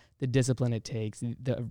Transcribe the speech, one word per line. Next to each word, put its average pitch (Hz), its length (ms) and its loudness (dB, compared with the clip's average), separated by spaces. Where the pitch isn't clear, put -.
the 131 80 -2
discipline 127 460 4
it 110 120 -2
takes, 110 360 -4
the, 120 500 -2